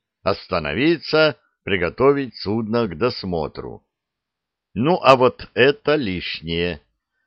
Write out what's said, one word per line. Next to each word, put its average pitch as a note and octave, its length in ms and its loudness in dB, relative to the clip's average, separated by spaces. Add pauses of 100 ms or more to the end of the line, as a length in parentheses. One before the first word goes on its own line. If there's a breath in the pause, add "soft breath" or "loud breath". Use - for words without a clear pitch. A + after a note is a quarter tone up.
(220)
«Остановиться, B2 1120 -2 (280)
приготовить A#2+ 720 0
судно A2+ 500 -2
к E2 120 -10
досмотру». D#2 840 -6 (880)
Ну, D3+ 280 0
а C3 140 8
вот B2 380 0
это C#3+ 400 2
лишнее. E2+ 840 -4 (460)